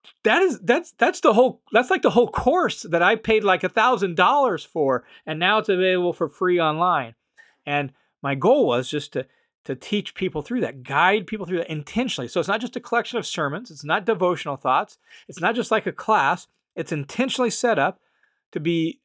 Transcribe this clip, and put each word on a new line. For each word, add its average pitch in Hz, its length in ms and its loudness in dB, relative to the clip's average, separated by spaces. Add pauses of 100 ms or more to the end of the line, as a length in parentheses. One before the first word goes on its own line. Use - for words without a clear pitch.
(240)
"That 269 180 4
is, 349 200 0
that's, 254 320 0
that's - 260 0
the 269 140 4
whole, 233 280 4 (100)
that's 247 200 2
like 269 100 0
the 269 80 4
whole 226 220 2
course 302 500 0
that 170 220 0
I 202 140 4
paid, 220 260 0
like, 185 200 2
a 185 60 0
thousand 208 460 0
dollars 214 500 2
for, 135 380 -2 (240)
and 156 100 -6
now 190 220 2
it's 214 100 -6
available 185 440 0
for 160 140 -4
free 180 320 0
online." 156 540 0 (500)
And 143 300 -4 (300)
my 139 100 -2
goal 202 320 2
was 123 240 0
just - 240 -8
to, 139 140 -6 (380)
to 135 100 -6
teach - 400 -6
people 170 260 -6
through 240 200 -4
that, 131 200 -6
guide 165 460 0
people 208 180 -10
through 170 140 -4
that 170 100 -6
intentionally. 156 580 -6
So 175 120 -2
it's 151 100 -2
not 208 120 -2
just 247 140 -10
a 262 40 -6
collection 240 400 -4
of - 80 -8
sermons. 151 420 -6
It's 147 140 -20
not 175 220 -2
devotional 180 500 0
thoughts. 143 420 -2 (300)
It's - 120 -16
not 180 140 0
just 220 160 -4
like 220 160 0
a 185 60 -4
class. 175 560 0 (280)
It's 170 160 -6
intentionally 226 600 -2
set 233 260 0
up 147 220 0 (540)
to 170 60 -4
be 165 460 -2